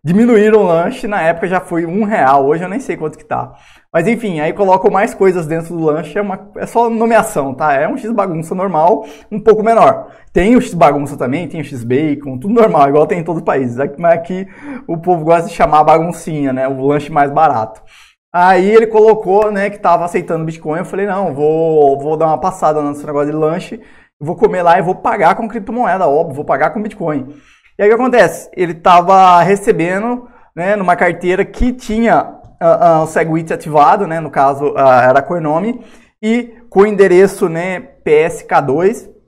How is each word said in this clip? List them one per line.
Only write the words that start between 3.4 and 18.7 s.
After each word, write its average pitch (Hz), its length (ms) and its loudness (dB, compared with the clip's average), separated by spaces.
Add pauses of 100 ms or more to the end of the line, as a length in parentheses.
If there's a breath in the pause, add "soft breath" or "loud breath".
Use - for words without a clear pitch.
Mas 165 160 0
enfim, 220 320 -2
aí 160 140 -4
colocam 190 380 2
mais 196 220 -2
coisas 180 340 0
dentro 165 280 -6
do 160 80 -4
lanche, 156 340 -2
é 202 40 -4
uma, 196 360 -8
é 196 100 -8
só 233 220 0
nomeação, 220 640 0
tá? 147 200 -2
É 143 140 0
um - 100 -6
X 220 140 -8
bagunça 185 420 -4
normal, 175 520 0 (260 loud breath)
um 208 80 -8
pouco 214 240 2
menor. 208 480 2 (200 loud breath)
Tem 202 240 2
o 226 60 4
X - 120 -8
bagunça 147 440 0
também, 143 300 -4
tem 165 120 -10
o 139 60 -8
X 123 180 -12
bacon, 139 540 -2
tudo 196 160 -4
normal, 170 360 4
igual 147 180 2
tem 180 120 -4
em 160 40 -8
todo 160 140 -6
o 160 60 -8
país. 131 360 -4
Aqui, 143 200 -6
mas 170 140 2
aqui 185 340 -4 (400 loud breath)
o 170 100 -6
povo 165 280 -2
gosta 165 240 2
de - 60 -14
chamar 151 280 2
baguncinha, 156 680 0
né? 131 140 -4
O 135 180 -6
lanche 147 260 -2
mais 143 200 0
barato. 139 500 0 (500 soft breath)
Aí 185 380 2
ele 226 160 6